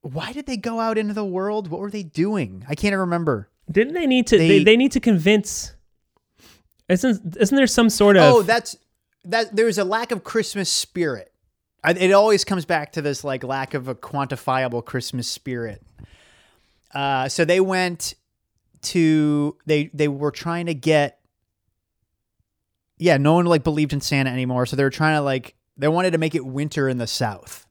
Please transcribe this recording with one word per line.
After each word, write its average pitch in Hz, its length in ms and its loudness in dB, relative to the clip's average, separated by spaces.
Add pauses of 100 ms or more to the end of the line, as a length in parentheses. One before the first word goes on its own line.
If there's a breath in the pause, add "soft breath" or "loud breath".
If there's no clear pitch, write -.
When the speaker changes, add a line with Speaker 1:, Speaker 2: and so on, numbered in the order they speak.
Speaker 1:
Why 156 320 -10
did 277 140 -10
they 262 100 -6
go 226 240 -6
out 226 160 -2
into 208 160 -2
the 208 120 -4
world? 196 440 -4
What 170 100 -6
were 202 100 -8
they 202 140 -10
doing? 156 640 -4
I 156 80 -4
can't 202 200 0
remember. 170 540 -2 (220)
Speaker 2:
Didn't 226 220 2
they 339 120 -2
need 254 220 2
to, 220 100 6
they, 165 120 6
Speaker 1:
They 196 160 8
Speaker 2:
they 214 120 8
need 262 140 2
to 269 80 -2
convince, 202 760 0 (1160 soft breath)
isn't, 185 480 0
isn't 208 180 2
there 269 120 4
some 233 220 4
sort 202 280 6
of 170 60 10
Speaker 1:
Oh, 240 180 8
that's, 220 340 -2 (500)
that, 220 300 -4
there's 214 220 2
a 202 60 0
lack 220 280 -4
of 214 120 -6
Christmas 202 460 -4
spirit. 139 640 -4 (500)
I, - 80 2
it 185 200 2
always 202 320 4
comes 180 220 -4
back 156 280 -4
to 165 80 -6
this, 143 220 -6
like, 135 200 -6
lack 135 300 -8
of 127 140 -8
a 131 80 -8
quantifiable 131 880 -6
Christmas 123 440 -8
spirit. 117 540 -10 (1120 soft breath)
Uh, 139 360 -2
so 165 160 0
they 175 160 2
went 185 540 -2 (680)
to, 151 840 0
they, 156 280 0
they 147 140 0
were 143 240 -4
trying 170 340 -8
to 170 80 -4
get, 147 460 0 (1800)
yeah, 165 180 4
no 143 200 4
one, 175 100 4
like, 170 180 2
believed 151 300 -2
in 143 80 -4
Santa 139 280 -2
anymore. 127 360 -2
So 123 100 -8
they 139 80 0
were 135 60 2
trying 156 260 0
to, 151 60 0
like, 135 340 -6 (220)
they 143 100 -2
wanted 180 240 0
to 165 60 0
make 160 180 -2
it 139 100 -4
winter 139 440 -4
in 127 80 -4
the 120 100 -6
South. - 640 -8